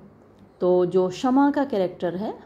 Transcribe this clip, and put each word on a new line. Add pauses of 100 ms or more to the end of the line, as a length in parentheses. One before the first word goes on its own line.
(600)
तो
जो
शमा
का
कैरेक्टर
है,